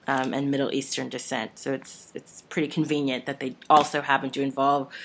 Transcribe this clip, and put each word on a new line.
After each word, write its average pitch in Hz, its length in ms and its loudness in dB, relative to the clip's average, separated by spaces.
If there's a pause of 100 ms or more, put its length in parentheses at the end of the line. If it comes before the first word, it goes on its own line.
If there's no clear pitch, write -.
um, 131 260 0
and 139 160 0
Middle 139 240 0
Eastern 135 360 -2
descent. 123 500 -4
So 139 140 -2
it's, - 420 -10
it's - 280 -12
pretty 151 260 -2
convenient 143 560 0
that 139 160 -6
they 131 160 -6 (120)
also 147 320 6
happen 139 280 2
to 139 120 -4
involve 139 480 2 (160)